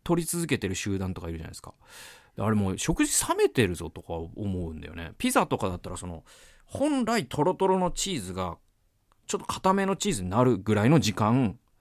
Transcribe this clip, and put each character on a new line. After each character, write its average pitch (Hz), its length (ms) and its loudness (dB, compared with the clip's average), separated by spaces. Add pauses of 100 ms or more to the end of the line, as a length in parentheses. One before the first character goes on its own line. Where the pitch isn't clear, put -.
撮 175 140 2
り 170 80 0
続 170 240 -4
け 120 100 0
て 95 100 -4
る 92 60 -4
集 98 240 -4
団 92 160 -4
と - 60 -14
か 85 80 -10
い 85 40 -6
る 80 60 -8
じ 78 60 -12
ゃ - 20 -14
な - 40 -14
い - 0 -
で - 40 -16
す - 80 -20
か。 - 100 -16 (680)
あ 214 120 0
れ 214 60 4
も 196 140 2
う - 80 -2
食 220 260 0
事 - 240 0
冷 339 80 2
め 415 120 4
て - 160 2
る 175 120 0
ぞ 82 140 -8
と - 120 -14
か 85 120 -8
思 87 540 -4
う 80 40 -10
ん 78 80 -12
だ - 80 -12
よ - 60 -16
ね。 82 240 -10
ピ 254 120 -2
ザ 233 160 2
と - 120 0
か 98 100 -2
だ 90 80 -4
っ - 20 -6
た - 120 -12
ら 90 60 -10
そ 90 100 -10
の、 85 180 -12 (480)
本 269 320 0
来 214 220 0
ト 147 180 0
ロ 180 100 2
ト 190 120 0
ロ 185 120 4
の 180 120 0
チ - 220 -4
ー 123 100 -4
ズ 92 100 -8
が、 90 240 -4 (680)
ち - 80 -6
ょ 190 40 0
っ - 40 -16
と - 40 -18
固 - 280 2
め 196 100 2
の 190 100 2
チ - 160 -2
ー - 40 2
ズ 92 100 -4
に 92 60 -4
な 113 120 4
る 123 140 6
ぐ 101 180 0
ら 104 120 4
い 131 40 8
の 160 100 8
時 104 120 0
間、 113 460 2 (220)